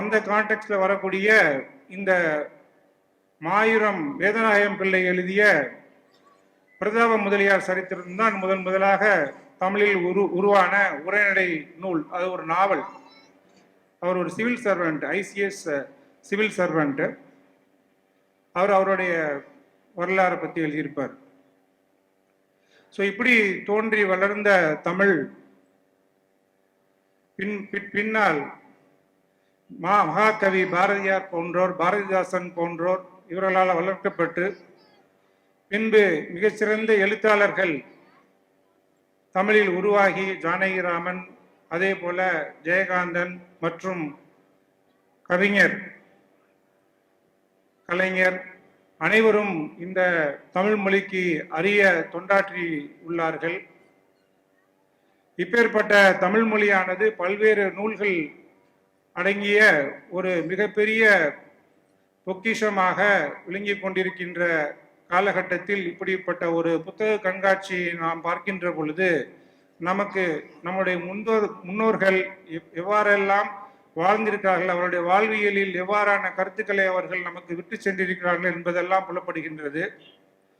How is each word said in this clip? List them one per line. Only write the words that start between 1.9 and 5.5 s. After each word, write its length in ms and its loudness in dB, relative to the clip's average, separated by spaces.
மாயூரம் 640 2
வேதநாயகம் 560 2
பிள்ளை 280 0
எழுதிய 380 0